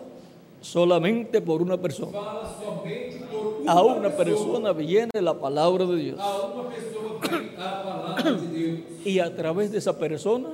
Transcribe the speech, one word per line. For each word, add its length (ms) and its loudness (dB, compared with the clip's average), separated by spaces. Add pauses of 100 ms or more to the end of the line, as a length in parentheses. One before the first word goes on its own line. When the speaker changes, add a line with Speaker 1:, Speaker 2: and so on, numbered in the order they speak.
(600)
Speaker 1:
solamente 800 4
por 200 2
una 160 0
persona. 340 -4
Speaker 2:
fala 480 -8
somente 580 -8 (140)
por 300 -4
uma 100 4
Speaker 1:
A 120 10
una 260 4
Speaker 2:
pessoa. 160 2
Speaker 1:
persona 480 2
viene 380 2 (100)
la 140 4
palabra 500 2
de 100 2
Dios. 240 -2
Speaker 2:
A 280 -2
uma 220 -6
pessoa 520 -8
vem 360 -2
a 260 -6
palavra 500 -2
de 140 -4
Deus. 320 -4 (260)
Speaker 1:
Y 140 2
a 160 0
través 360 0
de 60 0
esa 200 0
persona, 560 0